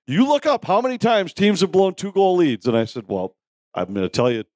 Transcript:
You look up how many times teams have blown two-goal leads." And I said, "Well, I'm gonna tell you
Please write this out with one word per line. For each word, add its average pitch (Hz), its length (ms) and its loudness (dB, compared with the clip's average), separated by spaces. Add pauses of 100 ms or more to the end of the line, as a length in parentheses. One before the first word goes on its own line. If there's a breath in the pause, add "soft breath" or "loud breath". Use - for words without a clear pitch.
You 190 200 2
look 294 180 0
up 285 200 -2
how 196 160 2
many 254 160 -2
times 208 360 0
teams 196 280 2
have 185 100 0
blown 190 240 2
two-goal 196 400 0
leads." 143 320 0
And 117 100 2
I 113 80 2
said, 113 220 -12
"Well, 95 280 -6 (380)
I'm 92 200 -6
gonna 95 160 -2
tell 123 200 0
you 113 140 -4 (120)